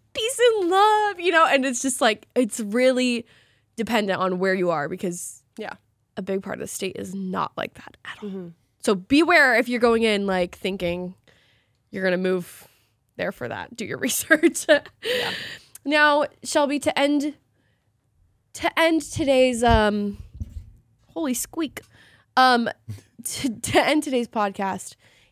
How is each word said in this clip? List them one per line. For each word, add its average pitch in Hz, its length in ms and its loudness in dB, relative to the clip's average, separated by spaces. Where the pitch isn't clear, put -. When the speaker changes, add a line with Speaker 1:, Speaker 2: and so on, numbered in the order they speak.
Speaker 1:
peace 480 260 -4
and 349 100 0
love," 415 500 2
you 349 120 0
know? 330 140 6
And 262 200 2
it's 254 160 -4
just, 269 180 -4
like, 220 360 0
it's 240 260 0
really 247 640 2
dependent 208 460 -2
on 185 180 0
where 190 140 0
you 180 180 0
are 143 160 -2
because 180 560 -8
Speaker 2:
Yeah. 214 160 -12
Speaker 1:
a 196 60 -10
big 196 200 -4
part - 140 -10
of - 60 -10
the 196 60 -8
state - 300 -8
is 190 160 -10
not 185 440 -6
like - 160 -8
that - 320 -20
at - 180 -16
all. 202 60 -10
Speaker 2:
Mm-hmm. 190 180 -12
Speaker 1:
So 220 120 2
beware 285 600 4
if 240 100 0
you're 247 140 -2
going 226 220 4
in, 202 220 0
like, 180 320 -2
thinking 180 580 -6
you're 190 120 -6
gonna 180 120 2
move 185 500 -4
there 180 160 -6
for 123 160 -10
that. 101 260 -12
Do 220 100 -8
your - 120 -8
<laughs> - 100 -4
research. - 640 0
Speaker 2:
Yeah. 466 640 -2
Speaker 1:
Now, 294 420 4
Shelby, 285 360 0
to - 180 -2
end, 285 380 0
to - 260 -2
end 320 220 4
today's, 262 600 2
um, 208 540 2
holy 302 260 -4
squeak, - 480 -6
um, 254 320 4
<laughs> - 280 -20
to, - 240 -6
to - 260 2
end 294 180 2
today's 247 260 -2
podcast, 196 640 -4